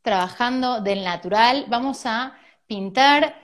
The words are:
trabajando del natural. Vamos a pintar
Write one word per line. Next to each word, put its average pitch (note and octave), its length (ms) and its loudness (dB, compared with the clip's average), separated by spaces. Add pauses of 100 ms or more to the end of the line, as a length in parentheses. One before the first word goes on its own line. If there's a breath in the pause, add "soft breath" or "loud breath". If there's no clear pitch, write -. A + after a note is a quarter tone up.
trabajando A#3+ 800 -2
del G3 220 -2
natural. G#3 640 0
Vamos B3+ 380 -4
a B3 300 -4 (300 soft breath)
pintar C4 800 2